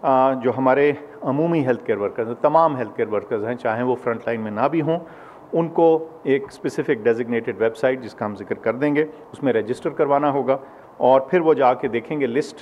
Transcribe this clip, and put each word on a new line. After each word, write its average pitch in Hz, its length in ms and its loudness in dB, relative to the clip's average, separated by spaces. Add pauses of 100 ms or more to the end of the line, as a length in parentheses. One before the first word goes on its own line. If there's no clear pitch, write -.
आ, 131 280 4
जो 127 180 0
हमारे 135 560 2 (180)
अमूमी 160 340 0
हेल्थ 127 260 -2
केयर 107 140 -2
workers 104 280 -4
हैं, 117 140 -8
तमाम 151 360 2
हेल्थ 113 180 -8
केयर 110 140 -2
workers 104 340 -4
हैं, 120 140 -4
चाहे 117 260 -2
वो 127 120 0
फ्रंट 117 260 -4
लाइन 117 200 -4
में 107 100 -6
ना 110 160 0
भी 160 120 0
हों, 160 200 -2 (540)
उनको 165 760 2
एक 139 240 0
specific 135 520 -4
designated 117 560 0
website, 127 420 0
जिसका 110 240 -8
हम 104 100 -6
जिक्र 101 200 -8
कर 113 200 -2
देंगे, 147 340 0 (240)
उसमें 131 200 -2
register 113 360 -2
करवाना 143 420 2
होगा 135 280 0 (420)
और 131 300 4
फिर 180 100 4
वो 160 120 4
जाके 131 340 2
देखेंगे 123 400 -2
list 131 340 -2